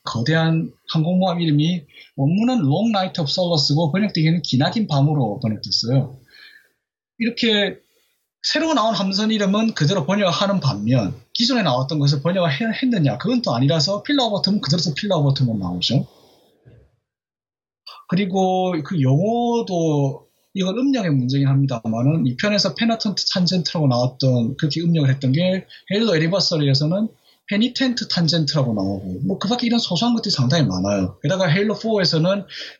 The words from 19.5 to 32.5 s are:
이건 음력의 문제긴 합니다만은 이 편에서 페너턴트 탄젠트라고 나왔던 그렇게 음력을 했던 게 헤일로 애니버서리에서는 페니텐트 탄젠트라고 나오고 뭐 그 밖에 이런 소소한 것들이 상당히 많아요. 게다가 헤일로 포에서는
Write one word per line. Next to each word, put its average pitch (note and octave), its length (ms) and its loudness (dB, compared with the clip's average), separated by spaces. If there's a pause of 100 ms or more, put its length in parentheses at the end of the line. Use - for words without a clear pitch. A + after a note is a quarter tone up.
이건 F#3+ 240 -2
음력의 B3+ 340 0
문제긴 C3+ 360 2
합니다만은 C3+ 800 0
이 B2 80 -2
편에서 G#3 400 0
페너턴트 A3+ 560 -2
탄젠트라고 F3 560 0
나왔던 B2 720 0
그렇게 D#3 240 -2
음력을 E3 280 2
했던 C3 220 0
게 F#3 340 0 (260)
헤일로 G#3 260 2
애니버서리에서는 E3 920 0 (420)
페니텐트 A#3+ 600 0
탄젠트라고 D3+ 640 0
나오고 G2 540 -4
뭐 F#3+ 120 -2
그 F#3+ 80 -4
밖에 A#3+ 200 -2
이런 A#3 120 2
소소한 A#3 340 0
것들이 G#3+ 180 -2
상당히 C3+ 340 2
많아요. F#2+ 560 -2
게다가 F#3 260 0
헤일로 G3+ 320 2
포에서는 G3 640 0 (340)